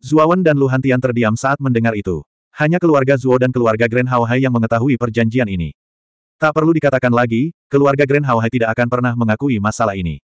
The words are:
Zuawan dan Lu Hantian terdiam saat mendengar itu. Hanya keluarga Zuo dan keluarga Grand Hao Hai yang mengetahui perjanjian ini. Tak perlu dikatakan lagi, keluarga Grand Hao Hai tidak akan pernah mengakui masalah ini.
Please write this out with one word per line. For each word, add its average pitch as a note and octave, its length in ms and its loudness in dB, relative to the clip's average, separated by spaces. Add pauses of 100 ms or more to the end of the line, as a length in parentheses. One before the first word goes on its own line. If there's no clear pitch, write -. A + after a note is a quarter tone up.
Zuawan D#3+ 400 2
dan D3+ 160 2
Lu C#3 80 2
Hantian C3 320 0
terdiam A#2 400 0
saat C3+ 240 -2
mendengar A#2 320 0
itu. F#2 320 -6 (320)
Hanya E3 240 0
keluarga C#3 320 4
Zuo B2+ 240 2
dan B2+ 160 0
keluarga A2+ 320 0
Grand B2 240 -2
Hao A#2+ 160 0
Hai B2+ 160 0
yang C3 80 0
mengetahui A#2 480 0
perjanjian A#2 480 -2
ini. F2 240 -4 (640)
Tak D#3 160 0
perlu D#3 240 2
dikatakan C3 400 0
lagi, A#2+ 400 0 (160)
keluarga C#3 320 2
Grand C#3+ 240 0
Hao A#2 160 0
Hai A2+ 80 0
tidak A2+ 240 -2
akan A#2+ 160 0
pernah B2 240 -2
mengakui A#2 480 -2
masalah G#2+ 320 -2
ini. E2+ 240 -4 (140)